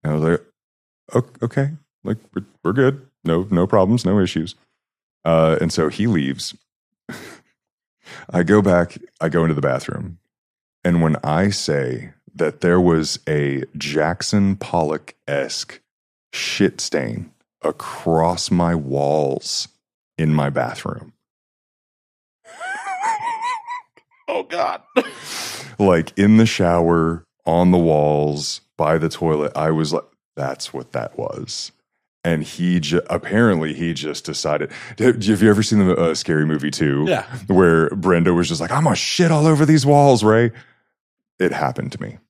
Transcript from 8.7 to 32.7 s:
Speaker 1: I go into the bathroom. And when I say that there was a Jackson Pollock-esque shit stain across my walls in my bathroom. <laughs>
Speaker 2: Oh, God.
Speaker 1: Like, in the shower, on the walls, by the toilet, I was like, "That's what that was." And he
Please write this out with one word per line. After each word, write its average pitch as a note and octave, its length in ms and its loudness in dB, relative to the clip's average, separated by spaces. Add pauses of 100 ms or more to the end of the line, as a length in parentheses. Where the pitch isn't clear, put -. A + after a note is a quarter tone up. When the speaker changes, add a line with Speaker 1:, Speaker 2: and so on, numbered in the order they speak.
Speaker 1:
I E2+ 80 -2
go E2 140 0
into D#2+ 120 0
the D2 60 -4
bathroom. C#2 580 -6 (680)
And F2 180 2
when D#2 220 2
I E2+ 260 0
say C2 640 -4 (220)
that D2+ 260 -4
there F2+ 200 4
was D#2+ 380 2 (100)
a C#2+ 360 -2 (120)
Jackson E2 800 -2
Pollock-esque - 1200 -6 (520)
shit - 480 -2
stain B1+ 520 -6 (300)
across E2 880 -2
my E2+ 240 2
walls C#2+ 920 -2 (500)
in D#2 160 0
my D2 160 0
bathroom. - 640 -8 (1300)
<laughs> D#5+ 80 -20 (1800)
Speaker 2:
Oh, - 120 -4
God. - 380 -4 (960)
Speaker 1:
Like, F2+ 380 2
in G#2 200 6
the A2+ 100 6
shower, E2+ 800 2 (220)
on F2 260 4
the F2+ 60 4
walls, D2+ 840 0 (160)
by D#2 200 0
the D#2+ 120 0
toilet, D2+ 480 -2
I D#2 160 0
was D#2 200 -2
like, - 120 -4 (320)
"That's C2+ 360 -8
what B1+ 200 -12
that A#1 260 -8
was." - 540 -10 (500)
And D#2+ 220 -2
he F2 340 -2